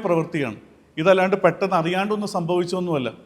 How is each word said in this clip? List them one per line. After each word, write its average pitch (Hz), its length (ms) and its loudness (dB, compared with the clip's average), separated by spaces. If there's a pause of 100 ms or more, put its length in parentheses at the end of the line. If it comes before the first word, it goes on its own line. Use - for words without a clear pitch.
പ്രവൃത്തിയാണ്. 156 540 -2 (380)
ഇതല്ലാണ്ട് 190 480 4
പെട്ടെന്ന് 185 360 2
അറിയാണ്ടൊന്നും 196 560 -2
സംഭവിച്ചൊന്നുമല്ല. 175 720 -2 (180)